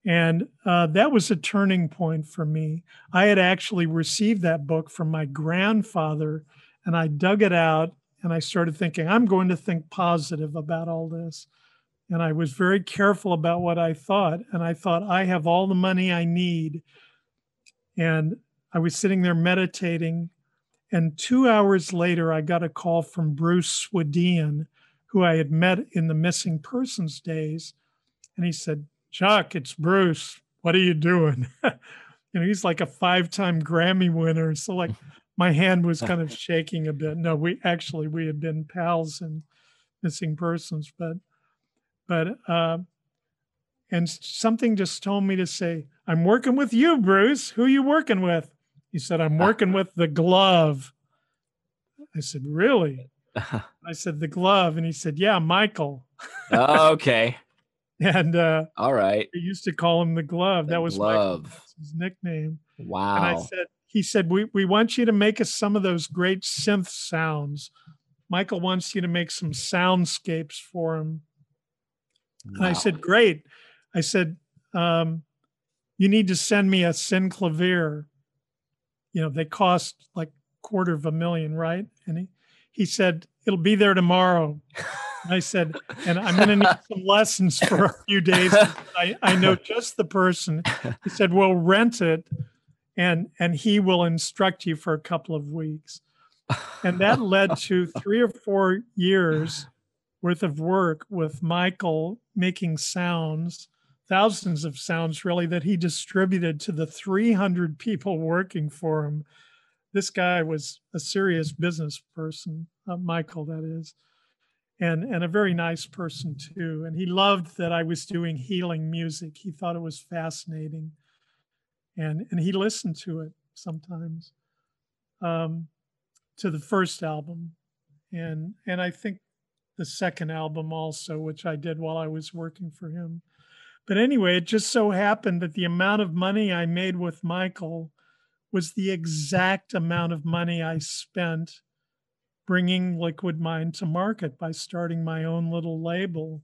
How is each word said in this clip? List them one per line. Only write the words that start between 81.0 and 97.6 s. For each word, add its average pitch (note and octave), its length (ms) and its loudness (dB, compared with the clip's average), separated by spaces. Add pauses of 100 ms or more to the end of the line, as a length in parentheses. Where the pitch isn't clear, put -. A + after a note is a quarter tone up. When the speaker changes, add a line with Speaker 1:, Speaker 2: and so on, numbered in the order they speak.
Speaker 1:
a D#3+ 60 -2
million, D#3+ 440 -2
right?" E3+ 320 -4 (180)
And D#3+ 120 -6
he, F#3 100 -8 (440)
he G#3 140 -2
said, F3 420 0 (180)
"It'll G3 120 2
be F#3+ 180 4
there G3+ 180 6
tomorrow." F3 680 4 (640)
And F3 80 -2
I F#3 60 2
said, E3+ 360 -2 (300)
"And F3 140 2
I'm F#3+ 180 2
gonna G#3 180 8
need G3 140 6 (100)
Speaker 2:
<laughs> - 120 -20
Speaker 1:
some F#3+ 120 -8
lessons G3 560 4
for F#3+ 260 4
a G#3 100 0 (120)
few G3+ 140 2
days. F3+ 320 4 (420)
I, F3+ 260 -2
I F#3 140 4
know F#3 200 6
just A3 420 -6
the G3 80 2
person." F3 580 0 (400)
He G3 60 -6
said, F3+ 240 2
"We'll F#3+ 220 6
rent G3+ 460 4
it, E3 260 0 (680)
and, F3 340 2 (100)
and F3 160 0
he G#3 240 2
will F#3 260 4
instruct F3 600 -2
you D#3+ 120 -2
for D#3+ 160 -4
a D#3 60 -2
couple E3 360 -6
of C#3+ 160 -8
weeks." D#3 500 -10 (800)
And F3+ 160 0
that G#3+ 200 4
led G3 380 4
to F3+ 280 0